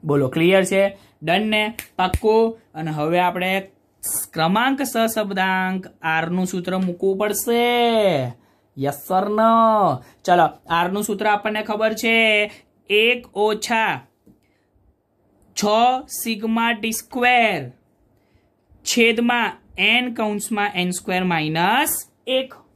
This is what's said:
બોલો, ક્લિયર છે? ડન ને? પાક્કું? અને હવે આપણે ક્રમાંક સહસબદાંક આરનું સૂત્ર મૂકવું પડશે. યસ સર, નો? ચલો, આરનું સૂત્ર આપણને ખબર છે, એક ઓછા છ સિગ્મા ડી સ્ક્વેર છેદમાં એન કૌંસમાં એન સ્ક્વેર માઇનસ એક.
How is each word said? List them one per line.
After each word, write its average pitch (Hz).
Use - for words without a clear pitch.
બોલો, 143
ક્લિયર 180
છે? 196
ડન 185
ને? 214
પાક્કું? 220
અને 160
હવે 156
આપણે 185
ક્રમાંક 226
સહસબદાંક 190
આરનું 165
સૂત્ર 180
મૂકવું 190
પડશે. 233
યસ 139
સર, 190
નો? 220
ચલો, 175
આરનું 180
સૂત્ર 214
આપણને 214
ખબર 220
છે, 220
એક 233
ઓછા 214
છ -
સિગ્મા 226
ડી 220
સ્ક્વેર 220
છેદમાં 233
એન 233
કૌંસમાં 208
એન 180
સ્ક્વેર 185
માઇનસ 175
એક. 262